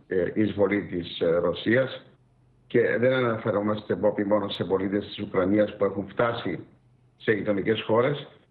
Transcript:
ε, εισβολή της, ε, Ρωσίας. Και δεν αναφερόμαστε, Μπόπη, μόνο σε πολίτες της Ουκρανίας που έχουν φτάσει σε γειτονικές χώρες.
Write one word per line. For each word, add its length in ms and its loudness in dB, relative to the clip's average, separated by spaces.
ε, 280 0
εισβολή 480 2
της, 380 -8
ε, 180 2
Ρωσίας. 680 0
Και 320 2
δεν 140 2
αναφερόμαστε, 840 0
Μπόπη, 300 0
μόνο 240 0
σε 160 -4
πολίτες 420 0
της 120 -12
Ουκρανίας 580 0
που 80 0
έχουν 240 -2
φτάσει 500 -2
σε 160 0
γειτονικές 500 0
χώρες. 460 0